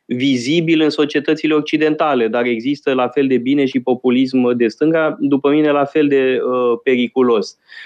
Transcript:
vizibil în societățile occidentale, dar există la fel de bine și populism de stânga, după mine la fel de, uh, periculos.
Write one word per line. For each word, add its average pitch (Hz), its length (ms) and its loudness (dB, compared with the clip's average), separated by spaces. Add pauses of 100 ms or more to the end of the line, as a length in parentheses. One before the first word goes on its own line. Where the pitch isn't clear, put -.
vizibil 139 720 0
în 151 100 2
societățile 151 640 0
occidentale, 151 760 0
dar 120 160 -2
există 123 480 -4
la 127 160 0
fel 139 180 0
de 131 100 2
bine 135 280 0
și 131 160 -2
populism 127 760 0
de 120 120 0
stânga, 156 520 0
după 139 300 0
mine 151 200 2
la 143 140 2
fel 143 240 0
de, 131 340 2
uh, 123 400 -2
periculos. 123 760 0 (280)